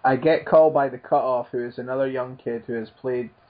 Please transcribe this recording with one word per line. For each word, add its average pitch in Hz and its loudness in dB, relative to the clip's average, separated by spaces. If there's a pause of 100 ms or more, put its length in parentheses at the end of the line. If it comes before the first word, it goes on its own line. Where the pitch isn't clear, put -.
I 131 2
get 156 0
called 156 6
by 139 0
the 123 -12
cutoff, 127 0
who 123 -4
is 120 -10
another 131 -4
young 127 -6
kid 117 -8
who 120 -8
has 110 -8
played 123 -6 (180)